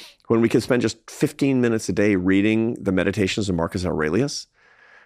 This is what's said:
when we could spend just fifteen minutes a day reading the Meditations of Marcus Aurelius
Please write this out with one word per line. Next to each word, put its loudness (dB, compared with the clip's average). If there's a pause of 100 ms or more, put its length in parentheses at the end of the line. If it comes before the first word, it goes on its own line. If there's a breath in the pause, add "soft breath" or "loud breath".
(280 loud breath)
when 2
we 4
could 2
spend 0
just -4
fifteen -2
minutes 0
a -2
day 2
reading 2
the -4
Meditations 0
of -2
Marcus -2
Aurelius -2 (580 soft breath)